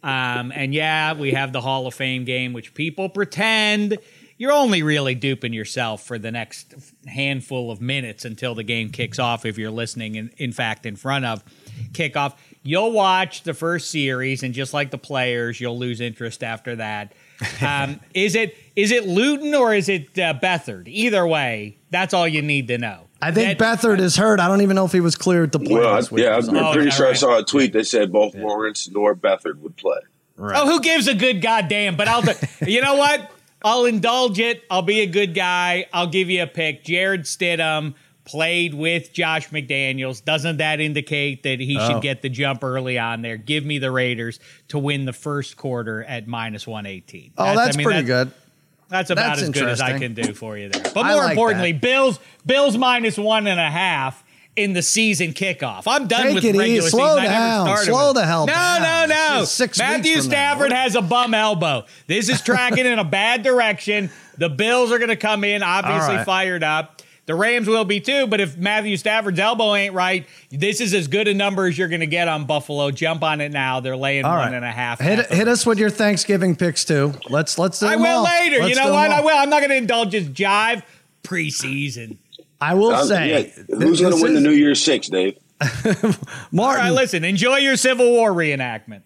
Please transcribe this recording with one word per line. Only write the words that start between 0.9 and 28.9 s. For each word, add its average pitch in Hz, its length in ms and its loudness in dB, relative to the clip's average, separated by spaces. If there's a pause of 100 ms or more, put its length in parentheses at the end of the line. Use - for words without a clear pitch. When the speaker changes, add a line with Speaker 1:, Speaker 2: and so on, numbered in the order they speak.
Speaker 1:
we 147 200 -4
have 135 200 -2
the 127 80 -4
Hall 131 260 -4
of 127 60 -8
Fame 127 320 -4
game, 127 300 -4
which 117 180 -14
people 165 380 -6
pretend 208 880 -2 (400)
you're 254 140 -2
only 240 300 2
really 147 320 0
duping 127 380 -4
yourself 110 540 -6
for 117 120 -10
the 110 120 -10
next - 420 -12 (340)
handful 135 640 -6
of 107 120 -12
minutes 123 420 -8
until 120 300 -8
the 113 80 -10
game 113 260 -4
kicks 110 300 -8
off, 117 260 -2
if 110 140 -6
you're 110 120 -8
listening, 113 440 -8
in, 110 240 -10
in 127 140 -8
fact, 110 340 -6
in 104 100 -12
front 135 300 -4
of 113 180 -8 (480)
kickoff. 143 400 -4 (300)
You'll 190 300 -2
watch 190 500 0
the 165 100 -8
first 165 380 -4
series, 135 520 -4
and 127 120 -6
just 131 180 -8
like 143 180 -4
the 135 60 -10
players, 120 640 -4
you'll 120 180 -6
lose 123 220 -6
interest 117 420 -8
after 117 340 -8
that. 107 360 -8 (480)
Um, 143 460 -2
Speaker 2:
<laughs> - 80 -20
Speaker 1:
is 190 200 0
it, 220 220 -2 (200)
is 208 160 2
it 226 140 0
Luton 285 480 0
or 240 200 4
is 196 160 0
it, 180 280 -4
uh, 170 140 0 (100)
Beathard? 131 460 -4
Either 202 380 0
way, 120 500 -2 (140)
that's 185 240 -2
all 175 120 4
you 156 140 0
need 143 280 -2
to 120 100 -2
know. 107 220 -8 (220)
Speaker 2:
I 160 100 -2
think 190 260 2
Speaker 1:
That 226 240 2
Speaker 2:
Beathard 214 180 4
is 180 160 2
hurt. 208 240 4
I 175 80 4
don't 196 140 4
even 190 140 4
know 190 100 2
if 170 60 -2
he 180 80 4
was 170 140 2
cleared 170 380 2
to 156 60 0
play 107 200 0
Speaker 3:
Well, 117 140 4
I, 101 40 4
Speaker 2:
this 123 140 0
week. 117 140 2
Speaker 3:
yeah, 113 120 4
I'm, 120 60 2
Speaker 2:
So 117 100 -2
Speaker 3:
I'm - 120 2
Speaker 1:
Oh, 156 80 2
Speaker 3:
pretty 147 160 4
Speaker 1:
is 135 60 2
that - 20 0
Speaker 3:
sure 123 100 4
I 131 40 6
Speaker 1:
right? 123 80 2
Speaker 3:
saw 123 200 4
a 107 60 0
tweet 131 300 2
that 107 120 2
said 104 240 2
both 104 240 2
Speaker 1:
Yeah. 101 100 -12
Speaker 3:
Lawrence 107 460 -4